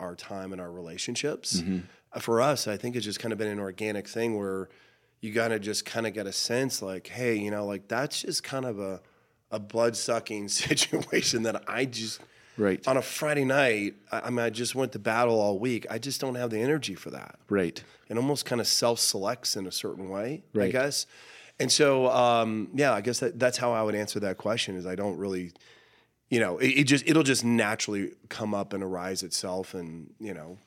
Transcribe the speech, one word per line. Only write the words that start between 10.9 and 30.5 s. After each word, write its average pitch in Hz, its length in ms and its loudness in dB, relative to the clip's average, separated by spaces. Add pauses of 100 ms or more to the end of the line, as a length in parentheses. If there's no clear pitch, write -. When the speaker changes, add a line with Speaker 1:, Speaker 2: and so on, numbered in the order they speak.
Speaker 1:
that 107 260 -2
I 117 160 0
just," 113 360 -6 (360)
Speaker 2:
Right. 98 300 2
Speaker 1:
on 131 100 6
a 127 40 2
Friday 147 440 0
night, 123 500 4 (180)
I, 110 80 -2
I 117 80 -6
mean, 123 100 0
I 117 100 2
just 117 260 -4
went 131 180 0
to 110 60 -8
battle 113 420 4
all 104 180 2
week. 117 300 -2
I 113 80 -4
just 123 240 -6
don't 131 140 -2
have 123 160 -2
the 107 80 0
energy 123 360 0
for - 140 -14
that. - 280 -14 (120)
Speaker 2:
Right. 95 340 2 (260)
Speaker 1:
It 107 80 -4
almost 135 280 0
kinda 120 180 -2
self-selects 117 920 0
in 95 100 -4
a 87 40 -10
certain 95 380 -6
way, 110 340 -6 (120)
I - 20 0
Speaker 2:
Right. 95 140 4
Speaker 1:
guess. 135 340 0 (540)
And 135 120 2
so, 135 380 6
um, 117 640 4
yeah, 135 200 4
I 104 80 2
guess 117 180 -2
that, 127 180 0
that's 123 220 4
how 120 140 2
I 110 100 2
would 107 100 2
answer 104 280 -2
that 95 180 -2
question 104 360 -2
is 90 120 -6
I 92 80 -4
don't 98 220 -2
really, 92 340 -4 (800)
you 120 100 4
know, 90 180 2
it, 131 120 4
it 139 160 6
just, 135 220 4
it'll 160 140 8
just 131 240 4
naturally 107 680 0 (160)
come 107 280 -4
up 101 180 -4
and 98 100 -4
arise 92 380 -4
itself. 92 540 -4
And, 82 440 -10
you 107 140 -8
know, 85 320 -12